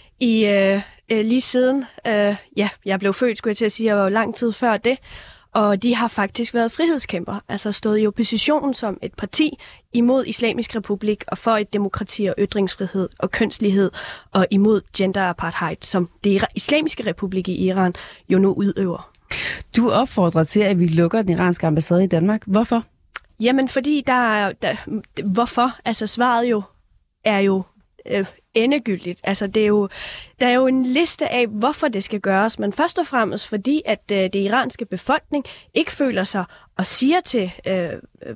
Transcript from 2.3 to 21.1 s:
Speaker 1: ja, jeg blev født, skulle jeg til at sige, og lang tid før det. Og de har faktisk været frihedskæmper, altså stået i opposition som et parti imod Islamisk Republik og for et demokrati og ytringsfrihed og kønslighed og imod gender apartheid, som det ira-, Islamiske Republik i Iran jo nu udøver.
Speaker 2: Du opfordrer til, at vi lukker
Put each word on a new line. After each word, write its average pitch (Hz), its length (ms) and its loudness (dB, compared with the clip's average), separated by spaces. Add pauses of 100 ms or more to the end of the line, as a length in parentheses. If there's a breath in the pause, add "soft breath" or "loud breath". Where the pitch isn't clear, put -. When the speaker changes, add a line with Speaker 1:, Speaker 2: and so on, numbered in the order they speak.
Speaker 1:
ja, 202 120 0 (160)
jeg 190 140 0
blev 196 140 0
født, 233 260 0
skulle 226 120 -2
jeg 208 60 -2
til 233 80 0
at 208 80 0
sige, 220 240 0
og 196 160 2
lang 220 220 0
tid 233 180 -2
før 226 240 0
det. 233 220 0 (560 loud breath)
Og 208 280 2
de 240 120 2
har 226 140 0
faktisk 226 460 -4
været 233 180 0
frihedskæmper, 240 760 -2
altså 208 240 -4
stået 214 300 0
i 214 40 4
opposition 247 680 0
som 202 280 -6
et - 160 -10
parti 302 400 -2 (340 loud breath)
imod 247 340 2
Islamisk 226 500 -2
Republik 208 500 -2
og - 120 -8
for - 120 0
et 214 220 0
demokrati 202 540 -2
og 180 120 -2
ytringsfrihed 190 720 -2 (100)
og 185 120 -4
kønslighed 202 600 2 (420 loud breath)
og 190 180 4
imod 202 300 4 (160)
gender 196 260 0
apartheid, 175 580 -4
som 180 280 -2 (160)
det 196 160 4
ira-, 220 140 -2
Islamiske 294 520 -2
Republik 190 420 -4
i 185 180 -2
Iran 185 280 2 (340 loud breath)
jo 185 100 4
nu 196 140 6
udøver. - 580 -2 (680 loud breath)
Speaker 2:
Du 233 140 4
opfordrer 180 540 2
til, 208 160 2
at 196 200 2
vi 175 60 4
lukker 170 360 2